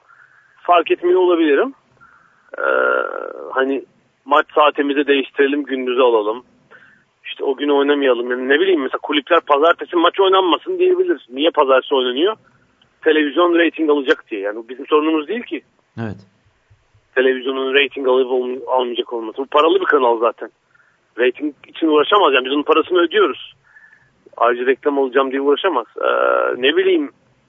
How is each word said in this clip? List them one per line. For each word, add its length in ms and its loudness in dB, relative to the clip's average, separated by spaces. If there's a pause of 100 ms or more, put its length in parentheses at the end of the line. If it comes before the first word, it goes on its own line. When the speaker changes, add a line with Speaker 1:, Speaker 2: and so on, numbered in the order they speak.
(600)
Speaker 1:
Fark 300 2
etmiyor 300 2
olabilirim. 520 2 (840)
Ee, 60 -6 (880)
hani 340 -2 (400)
maç 200 2 (100)
saatimizi 520 0
değiştirelim, 560 0
gündüze 380 -4
alalım. 420 0 (840)
İşte 180 -12
o 120 -2
gün 140 -4
oynamayalım. 640 0
Yani 180 -4
ne 100 2
bileyim, 220 2
mesela 220 -6
kulüpler 360 0
pazartesi 560 0
maç 240 0
oynanmasın 600 0
diyebilir. 500 0
Niye 220 -2
pazartesi 440 2
oynanıyor? 400 0 (680)
Televizyon 520 2
reyting 340 2
alacak 420 0
diye. 100 -6
Yani 280 -8
bizim 180 -14
sorunumuz 400 0
değil 160 -6
ki. 180 -10 (400)
Speaker 2:
Evet. 160 -8 (960)
Speaker 1:
Televizyonun 580 -2
reyting 340 0
alıp 240 2
olm-, 360 -4
almayacak 460 -2
olması. 240 -8
Bu 80 -6
paralı 340 2
bir 60 -2
kanal 340 2
zaten. 300 -2 (680)
Reyting 380 -2 (120)
için 200 -6
uğraşamaz. 460 2
Yani 120 0
biz 80 -4
onun 100 -2
parasını 360 0
ödüyoruz. 540 0 (840)
Ayrıca 280 0
reklam 340 0
alacağım 320 0
diye 100 -4
uğraşamaz. 440 0 (160)
Ee, 600 0
ne 160 0
bileyim, 340 0 (380)